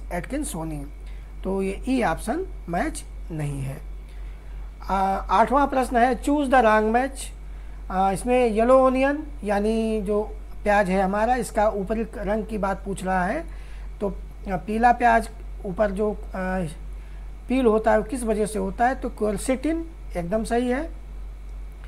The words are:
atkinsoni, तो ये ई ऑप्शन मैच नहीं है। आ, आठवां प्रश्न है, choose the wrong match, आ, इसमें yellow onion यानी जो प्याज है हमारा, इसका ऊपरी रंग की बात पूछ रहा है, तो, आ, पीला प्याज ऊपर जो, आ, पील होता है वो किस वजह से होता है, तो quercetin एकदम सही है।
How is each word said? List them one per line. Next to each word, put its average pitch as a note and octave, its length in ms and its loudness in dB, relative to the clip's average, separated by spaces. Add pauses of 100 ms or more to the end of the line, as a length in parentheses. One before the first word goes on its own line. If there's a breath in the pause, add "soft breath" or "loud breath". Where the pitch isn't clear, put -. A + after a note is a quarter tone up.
(140)
atkinsoni, E3 720 -6 (580 loud breath)
तो F#3+ 180 -2
ये F#3+ 260 -4
ई B3+ 160 2
ऑप्शन G#3 420 0 (240)
मैच A3 360 -2 (260)
नहीं D3 300 -4
है। C3+ 160 -6 (1040 loud breath)
आ, - 140 -2 (200)
आठवां A3 520 4
प्रश्न C4 300 0
है, B3 260 4
choose C#4+ 260 2
the B3+ 120 8
wrong G#3+ 340 6
match, C4+ 240 0 (720 loud breath)
आ, F#3+ 200 2
इसमें B3 360 4
yellow A#3+ 400 8
onion C4+ 400 2 (160)
यानी G#3+ 580 0
जो G#3 200 0 (420)
प्याज G3+ 260 4
है F#3+ 120 4
हमारा, G#3 340 2
इसका A3 340 2
ऊपरी G#3 340 -2
रंग G#3 420 -2
की A3 120 -6
बात F#3+ 280 -2
पूछ F#3+ 180 -6
रहा F#3 220 2
है, D4+ 360 -4 (380 loud breath)
तो, G3+ 100 -2
आ, - 460 -8
पीला A3+ 360 4
प्याज A#3 380 4 (360)
ऊपर G3+ 260 0
जो, G#3 220 0
आ, G3 40 -8 (1300 loud breath)
पील C4 180 4
होता A3 260 6
है G#3+ 60 8
वो G#3+ 60 0
किस B3 200 -6
वजह G#3+ 220 2
से G3 140 -2
होता F#3+ 280 2
है, C4 80 0
तो C4 140 -4
quercetin C4 800 -2 (280)
एकदम F3 260 0
सही A#3+ 260 0
है। C4+ 220 -2 (960 loud breath)